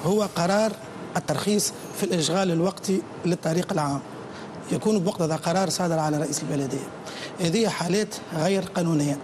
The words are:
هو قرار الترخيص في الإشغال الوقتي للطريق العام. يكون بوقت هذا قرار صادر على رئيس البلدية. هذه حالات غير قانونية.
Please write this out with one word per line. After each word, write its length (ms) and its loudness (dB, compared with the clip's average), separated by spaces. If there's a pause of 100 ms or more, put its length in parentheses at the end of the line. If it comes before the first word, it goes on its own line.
هو 300 4
قرار 360 4 (460)
الترخيص 540 2 (260)
في 60 0
الإشغال 480 2
الوقتي 500 2 (240)
للطريق 460 0
العام. 280 0 (720)
يكون 280 2
بوقت 220 0
هذا 140 2
قرار 340 2
صادر 300 2
على 180 2
رئيس 260 -2
البلدية. 440 -2 (520)
هذه 280 2
حالات 480 0 (220)
غير 260 2 (120)
قانونية. 480 2